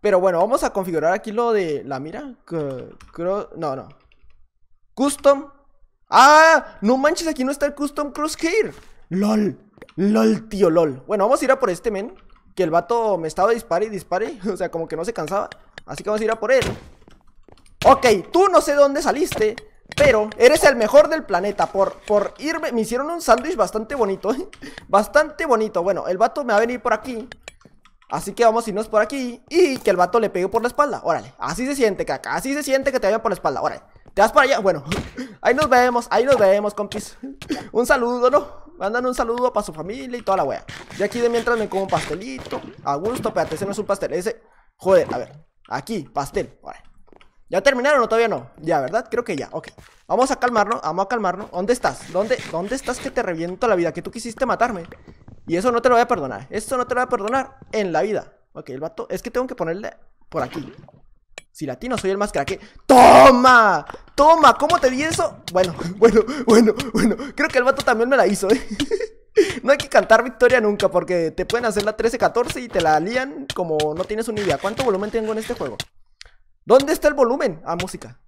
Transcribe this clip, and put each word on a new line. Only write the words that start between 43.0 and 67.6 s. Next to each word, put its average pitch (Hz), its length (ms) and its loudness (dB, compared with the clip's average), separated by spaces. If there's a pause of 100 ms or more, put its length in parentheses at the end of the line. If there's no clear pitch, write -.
espérate, 170 260 -4
ese 190 100 -8
no 196 60 -8
es 190 60 -8
un 208 80 -8
pastel. 190 260 -4
Ese, 180 320 -6 (320)
joder, 175 380 2
a 123 40 -6
ver. 139 280 -14 (240)
Aquí, 143 340 -8
pastel. 135 580 -8
Órale. - 320 -20 (540)
¿Ya 185 140 -2
terminaron 269 400 2
o 220 60 0
todavía 226 200 2
no? 131 220 -6 (100)
Ya, 156 220 -2
¿verdad? 202 280 -4
Creo 233 140 -4
que 208 120 -8
ya, 123 160 -10
ok. - 180 -12 (380)
Vamos 247 240 0
a 247 60 -2
calmarnos, 226 440 -2
vamos 175 240 -4
a - 20 -18
calmarnos. 190 440 -6
¿Dónde 196 220 -2
estás? - 380 -6
¿Dónde, 196 260 -2 (140)
dónde 190 240 -6
estás 269 240 -8
que 269 120 -10
te 247 100 -4
reviento 180 460 -6
la 214 80 2
vida? 170 180 0
Que 175 80 -10
tú - 80 -12
quisiste 233 360 -8
matarme. 220 380 -2 (640)
Y 160 80 -2
eso 214 160 0
no 233 100 0
te 247 80 2
lo 240 60 6
voy 233 60 6
a 240 60 2
perdonar. 131 420 -4
Eso 214 260 -6
no 247 120 -4
te 254 80 -4
lo 247 60 0
voy 254 40 0
a 247 40 -18
perdonar 247 480 -4 (140)
en 202 200 -4
la 160 100 0
vida. 202 320 -6 (200)
Ok, 147 160 -18
el 131 100 -12
vato, 160 300 -10
es 143 120 -8
que 240 80 -12
tengo 247 160 -4
que 254 100 -12
ponerle 175 380 -8 (360)
por 160 120 -6
aquí. 127 320 -10 (800)
Si - 140 -12
latino, 226 320 -6
soy 190 120 -4
el 196 80 -2
más 208 140 -4
craque. 147 280 -4 (260)
¡Toma! 247 1000 8 (300)
¡Toma! 294 420 6
¿Cómo 320 220 2
te 262 100 2
di 254 140 -2
eso? 320 340 -4 (160)
Bueno, 180 220 2 (100)
<laughs> 180 120 -8
bueno, 214 240 6 (240)
bueno, 214 280 6 (200)
bueno. 196 220 2 (200)
Creo 294 120 0
que 269 120 0
el 247 40 0